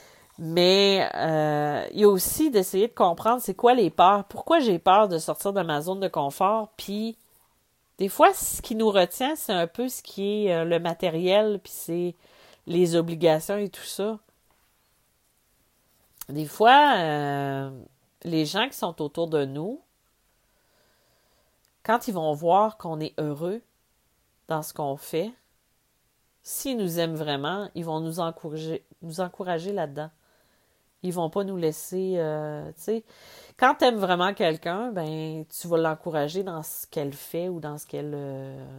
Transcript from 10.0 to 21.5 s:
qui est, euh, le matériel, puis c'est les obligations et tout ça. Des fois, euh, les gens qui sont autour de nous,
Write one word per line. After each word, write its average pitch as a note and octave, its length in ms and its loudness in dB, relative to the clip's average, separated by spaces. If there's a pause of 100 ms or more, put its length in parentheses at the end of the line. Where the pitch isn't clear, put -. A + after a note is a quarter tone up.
qui G#3 440 -2
est, F#3 60 2
euh, E3 120 2
le E3+ 160 2
matériel, F3+ 840 0
puis - 100 -20
c'est F3 420 -4 (520)
les E3+ 300 2
obligations E3 600 2
et G#3 120 -4
tout - 160 -14
ça. G#3+ 340 -6 (2000)
Des D3 180 -6
fois, C4 500 6
euh, C#3+ 720 -2 (540)
les D#3+ 200 0
gens G3 240 -2
qui - 80 -14
sont F3 240 -6
autour D#3+ 280 -4
de D3+ 160 0
nous, D#3+ 360 -8 (2000)